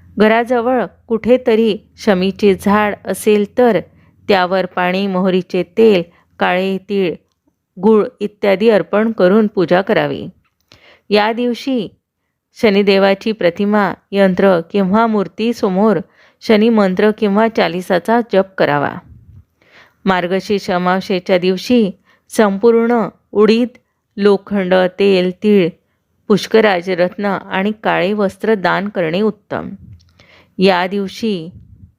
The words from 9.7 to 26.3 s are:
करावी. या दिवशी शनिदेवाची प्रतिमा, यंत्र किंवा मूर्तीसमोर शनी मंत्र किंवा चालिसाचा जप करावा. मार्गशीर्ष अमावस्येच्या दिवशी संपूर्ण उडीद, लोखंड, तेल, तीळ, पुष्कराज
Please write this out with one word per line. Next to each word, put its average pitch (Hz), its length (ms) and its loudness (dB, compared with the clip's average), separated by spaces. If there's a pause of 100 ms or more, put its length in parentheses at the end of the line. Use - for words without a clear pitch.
करावी. 156 460 -4 (840)
या 208 240 0
दिवशी 240 540 -4 (760)
शनिदेवाची 196 680 2
प्रतिमा, 202 640 -2 (180)
यंत्र 190 480 2 (120)
किंवा 202 360 2
मूर्तीसमोर 214 880 -2 (440)
शनी 220 280 2
मंत्र 208 420 2
किंवा 208 360 0
चालिसाचा 185 720 -2 (140)
जप 190 120 2 (120)
करावा. 143 360 0 (1120)
मार्गशीर्ष 190 640 -2
अमावस्येच्या 185 680 -2
दिवशी 185 540 0 (380)
संपूर्ण 226 800 2 (240)
उडीद, 220 360 2 (500)
लोखंड, 196 560 0 (260)
तेल, 185 320 2 (120)
तीळ, 202 260 2 (580)
पुष्कराज 196 600 0